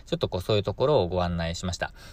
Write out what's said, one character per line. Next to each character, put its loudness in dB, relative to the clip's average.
ち -2
ょ -
っ -4
と -2
こ -4
う、 -4
そ 2
う 4
い 2
う -10
と -2
こ 2
ろ 4
を 2
ご 0
案 0
内 -2
し -6
ま -4
し -8
た。 -6